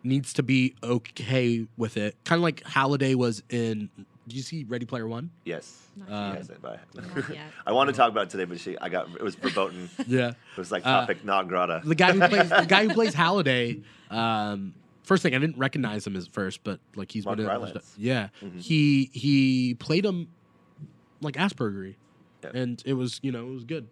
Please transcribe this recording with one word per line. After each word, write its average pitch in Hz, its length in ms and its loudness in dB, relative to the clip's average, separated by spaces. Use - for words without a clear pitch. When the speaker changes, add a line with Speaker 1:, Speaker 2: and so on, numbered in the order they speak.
Speaker 1:
needs 131 300 0
to 143 100 0
be 127 400 2
okay 120 800 0
with 113 200 -2
it. 104 180 -2
Kinda 170 180 2
like 165 200 0
Halliday 139 520 2
was 120 340 0
in, 113 400 -2
did 117 80 -16
you 135 60 -6
see 151 220 -8
Ready 120 220 -6
Player 117 220 -6
One? 117 220 -8
Speaker 2:
Yes. 82 320 -10
Speaker 3:
Not 95 140 -18
Speaker 1:
Uh, 101 300 -6
Speaker 3:
yet. - 100 -12
Speaker 2:
Yes, - 100 -18
bye. 57 200 -12
Speaker 3:
Not 175 340 -8
yet. - 280 -14
Speaker 2:
<laughs> - 100 -8
I 104 60 0
wanted 135 180 4
to 123 60 -2
talk 123 140 6
about 104 160 0
it - 20 -16
today, 92 160 -2
but 87 140 -10
she, - 200 -8
I 90 100 -8
got, 87 260 -4
it - 60 -10
was 98 140 -4
verboten. 90 600 -2
Speaker 1:
<laughs> 175 100 -6
Yeah. 123 220 2
Speaker 2:
It - 280 -14
was, 92 140 -8
like, 104 140 -2
Speaker 1:
Uh, 131 160 4
Speaker 2:
topic 104 240 -4
not 98 240 2
grata. 87 340 0
Speaker 1:
the 156 120 0
guy 185 180 6
who 196 140 4
plays, 175 220 4
the 170 180 6
guy 202 200 6
who - 60 2
Speaker 2:
<laughs> - 0 -
Speaker 1:
plays 220 200 4
Halliday, 139 680 2
um, 104 640 -2
first 190 180 4
thing, 131 140 2
I 131 40 4
didn't 151 180 0
recognize 120 500 -2
him 98 80 -6
at 87 140 -6
first, 95 340 -6
but, 98 160 -6
like, 98 160 -10
he's 101 140 -6
Speaker 2:
Mark 101 120 -2
Speaker 1:
been 107 80 -2
in 98 60 -2
other 120 140 -2
Speaker 2:
Rylance. - 200 -12
Speaker 1:
stuff. - 140 -20
Yeah. 117 300 0
Speaker 2:
Mm-hmm. 90 180 -12
Speaker 1:
He, 143 540 4
he 131 640 4
played 175 300 0
him 175 240 -2
like 143 160 -6
Aspergery. 101 600 -2
Speaker 2:
Yeah. - 120 -12
Speaker 1:
And 123 300 -4
it 135 80 0
was, 127 280 -2
you 135 100 -4
know, 120 160 -8
it 131 60 -12
was 120 120 -12
good. 135 260 -8